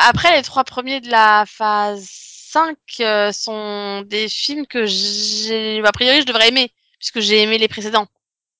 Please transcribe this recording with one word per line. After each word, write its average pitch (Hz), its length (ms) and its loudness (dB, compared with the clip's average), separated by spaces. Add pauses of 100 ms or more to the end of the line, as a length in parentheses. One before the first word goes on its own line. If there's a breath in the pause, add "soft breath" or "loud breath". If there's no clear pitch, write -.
après, 330 280 4
les 262 80 2
trois 262 200 -2
premiers 262 380 -6
de 240 80 -16
la 214 380 6
phase 208 600 -2
cinq, - 680 -4 (220)
euh, 208 320 0
sont 208 720 -8
des 208 260 -4
films 285 380 -6
que 233 180 -2
j'ai, 214 960 -4
a 208 80 4
priori, 262 300 2
je 262 60 0
devrais 226 220 2
aimer, 254 220 -2 (280)
puisque - 200 -8
j'ai 214 220 2
aimé 220 160 0
les 220 100 0
précédents. 214 400 -4 (520)